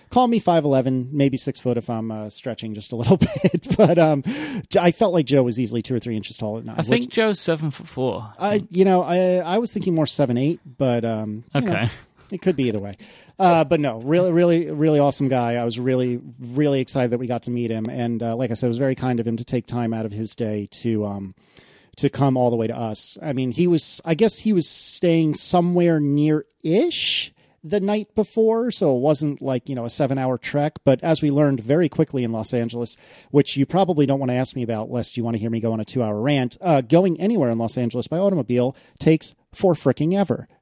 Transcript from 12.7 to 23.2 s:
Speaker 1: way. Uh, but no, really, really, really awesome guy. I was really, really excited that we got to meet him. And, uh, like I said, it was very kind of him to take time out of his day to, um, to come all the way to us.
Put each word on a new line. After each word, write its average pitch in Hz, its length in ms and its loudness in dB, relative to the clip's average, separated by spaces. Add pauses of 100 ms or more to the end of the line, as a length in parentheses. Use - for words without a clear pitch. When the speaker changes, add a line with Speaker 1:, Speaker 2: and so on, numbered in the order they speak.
Speaker 1:
way. 98 180 -12 (420)
Uh, 175 240 6
but 156 160 2
no, 123 220 -2
really, 170 300 2
really, 170 380 4
really 151 300 4
awesome 143 300 2
guy. 120 260 2
I 120 100 -2
was 117 140 -4
really, 127 400 0 (200)
really 135 420 0
excited 123 300 -2
that 120 80 2
we 127 80 -8
got 120 160 -4
to 123 80 -6
meet 120 200 -2
him. 110 180 -4
And, 117 320 -4
uh, 117 140 -2
like 120 160 -2
I - 20 -4
said, 123 140 -2
it - 20 0
was 117 80 -2
very 131 180 0
kind 127 240 -2
of 113 80 -4
him 117 100 -2
to 120 60 -8
take 123 220 -4
time 117 280 -4
out 110 120 -4
of 104 60 -8
his 104 240 -8
day 107 320 -4 (140)
to, 110 240 0
um, 98 300 -8 (600)
to 139 120 0
come 135 280 0
all 123 120 2
the 117 60 0
way 113 120 0
to 117 100 -6
us. 113 440 -8